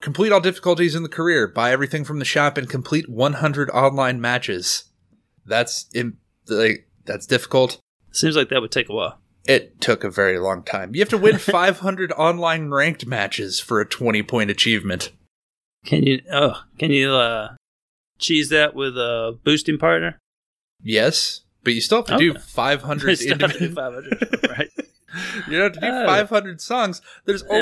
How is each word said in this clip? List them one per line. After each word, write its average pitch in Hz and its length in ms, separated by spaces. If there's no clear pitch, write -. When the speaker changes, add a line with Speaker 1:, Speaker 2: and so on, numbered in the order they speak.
Speaker 1:
Complete 185 300
all 196 100
difficulties 175 540
in 165 80
the 156 60
career. 151 400
Buy 120 240
everything 139 320
from 151 160
the 131 40
shop 147 320
and 131 140
complete 151 400
one 127 240
hundred 143 360
online 131 500
matches. 120 640
That's 113 480
in, 117 260
like, 110 400
that's - 220
difficult. 127 540
Speaker 2:
Seems 156 240
like 135 140
that 131 100
would 110 100
take 123 180
a 104 60
while. 92 240
Speaker 1:
It - 340
took 110 240
a 98 60
very 92 280
long 92 240
time. 98 320
You 170 60
have 208 80
to 220 100
win 208 200
Speaker 2:
<laughs> - 0
Speaker 1:
five 185 420
hundred 185 320
online 165 580
ranked 143 340
matches 101 540
for 110 220
a 104 80
twenty-point 107 600
achievement. 98 600
Speaker 2:
Can 151 200
you, 135 160
oh, 143 300
can 156 140
you, 135 220
uh, 117 420
cheese 151 300
that 151 260
with 135 200
a 117 460
boosting 151 360
partner? 165 400
Speaker 1:
Yes, 110 580
but 120 100
you 113 60
still 220 180
have 233 80
to - 120
do 165 120
Speaker 2:
Okay. 147 160
Speaker 1:
five 131 360
hundred 147 260
Speaker 2:
<laughs> - 20
You 175 60
still 139 240
have 180 120
to - 60
do 175 60
Speaker 1:
individual 165 100
Speaker 2:
five 131 200
hundred, - 560
right? - 240
Speaker 1:
<laughs> - 60
You 156 120
have 196 120
to - 80
do 214 60
Speaker 2:
Oh. 254 200
Speaker 1:
five 202 220
hundred 196 320
songs. 226 400
There's 202 240
Speaker 2:
Yeah, 214 140